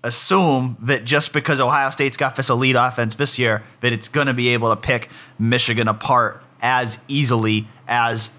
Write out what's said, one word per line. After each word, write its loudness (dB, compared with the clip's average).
assume 0
that -2
just 0
because 0
Ohio 2
State's -2
got -2
this -2
elite 2
offense 0
this -2
year, 0
that 2
it's -6
gonna 0
be 0
able 2
to -14
pick -2
Michigan 0
apart 0
as 0
easily 0
as -2